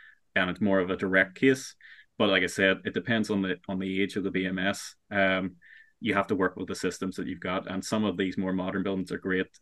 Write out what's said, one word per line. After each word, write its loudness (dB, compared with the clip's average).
And 2
it's -4
more 4
of 0
a 0
direct 2
case. 2
But 4
like 4
I 2
said, 2
it -4
depends 0
on 2
the, -2
on -4
the -2
age -2
of -2
the -2
B 0
M -4
S. -4
Um, 2
you 0
have 2
to 0
work 2
with -8
the -6
systems -4
that -6
you've -8
got. -4
And -6
some 0
of 0
these -2
more 0
modern -2
buildings -2
are -4
great. 0